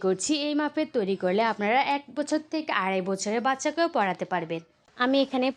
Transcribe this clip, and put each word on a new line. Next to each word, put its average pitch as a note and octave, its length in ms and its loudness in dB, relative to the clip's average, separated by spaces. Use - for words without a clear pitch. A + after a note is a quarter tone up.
করছি, F#3+ 280 0
এই D4 80 -2
মাপে D4 280 0
তৈরি G3 260 0
করলে F#3+ 200 2
আপনারা G#3 280 2
এক C#4+ 60 -4
বছর D4+ 260 0
থেকে D#4 200 -4
আড়াই F#3+ 280 0
বছরের G#3 300 -2
বাচ্চাকেও D4+ 560 0
পরাতে F#3 360 0
পারবেন। E3 280 -4
আমি B3+ 280 2
এখানে C4 220 0